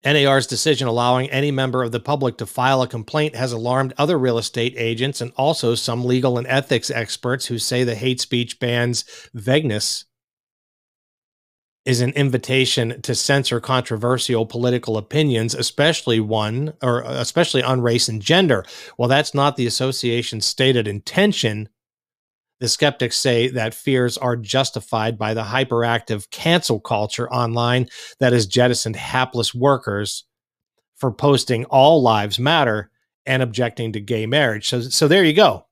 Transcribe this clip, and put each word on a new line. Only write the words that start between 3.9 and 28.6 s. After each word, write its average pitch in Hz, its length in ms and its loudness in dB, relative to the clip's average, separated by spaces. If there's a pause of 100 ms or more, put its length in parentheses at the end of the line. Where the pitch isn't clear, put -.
other 151 220 2
real 127 180 2
estate 120 400 -4
agents 120 460 -4
and 117 120 -8
also 135 400 0
some 123 300 -4
legal 123 320 2
and 120 100 -4
ethics 131 440 0
experts 123 560 -6
who 120 120 -6
say 123 260 -2
the 120 100 -2
hate 123 260 -2
speech - 400 -4
ban's 120 460 0 (260)
vagueness 123 720 0 (1800)
is 127 160 2
an 123 80 0
invitation 127 920 0
to 123 140 -4
censor 127 460 0
controversial 120 840 0
political 120 540 -2
opinions, 117 560 0
especially 127 680 0
one, 110 640 -2
or 123 240 0
especially 131 560 0
on 127 180 0
race 117 260 2
and 107 140 -6
gender. 151 420 2 (360)
Well, 120 100 0
that's 139 240 2
not 139 240 0
the 127 100 -2
association's 120 760 -4
stated 127 420 2
intention. 107 840 -2 (880)
The 120 80 -4
skeptics - 500 0
say 120 300 2
that 113 260 -4
fears 127 420 0
are 123 200 -2
justified 117 840 -2
by 107 160 -2
the 110 80 -4
hyperactive 117 880 -2
cancel 165 480 0
culture 110 520 -4
online 120 580 0 (320)
that 123 120 4
has 117 140 4
jettisoned 120 480 2